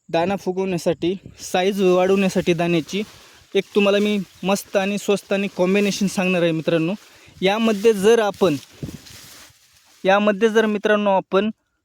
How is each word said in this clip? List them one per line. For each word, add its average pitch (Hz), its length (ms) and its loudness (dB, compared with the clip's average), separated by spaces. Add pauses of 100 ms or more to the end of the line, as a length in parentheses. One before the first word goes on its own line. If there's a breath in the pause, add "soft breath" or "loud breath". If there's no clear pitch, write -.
दाणा 170 280 -2
फुगवण्यासाठी, 180 800 -4 (380)
साईज 190 300 0
वाढवण्यासाठी 185 680 2
दाण्याची 170 500 -2 (520 loud breath)
एक 196 100 0 (100)
तुम्हाला 202 240 2
मी 208 200 0 (240)
मस्त 196 340 -4
आणि 196 220 -2
स्वस्त - 340 -2
आणि 196 240 -2
कॉम्बिनेशन 196 500 0
सांगणार 185 360 -2
आहे 170 100 0
मित्रांनो. 160 400 -2 (500 loud breath)
यामध्ये 220 500 2
जर 214 260 4
आपण, 196 380 0 (1500)
यामध्ये 208 440 2
जर 220 180 2
मित्रांनो 208 440 0
आपण 196 400 0 (340)